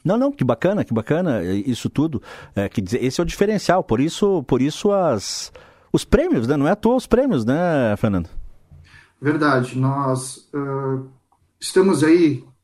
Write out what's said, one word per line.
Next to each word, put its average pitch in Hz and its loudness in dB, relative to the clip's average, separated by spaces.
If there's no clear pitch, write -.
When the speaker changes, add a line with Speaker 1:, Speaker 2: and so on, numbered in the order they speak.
Speaker 1:
Não, 196 2
não, 277 2
que 277 -4
bacana, 170 0
que - -10
bacana, 143 -2
é, 90 -2
isso 110 -4
tudo. 143 -2
É, 98 -2
quer - -6
dizer, 98 -2
esse 131 -2
é - 2
o 175 -2
diferencial, 190 0
por - 0
isso, 170 0
por 123 2
isso 151 0
as, 165 -2
os 151 2
prêmios, 247 2
né? 143 2
Não 143 2
é 180 4
à 202 0
toa 240 2
os 247 -2
prêmios, 226 2
né, 135 0
Fernando? 95 -2
Speaker 2:
Verdade. 139 0
Nós, 131 -4
ah, 135 -6
estamos 185 2
aí 160 4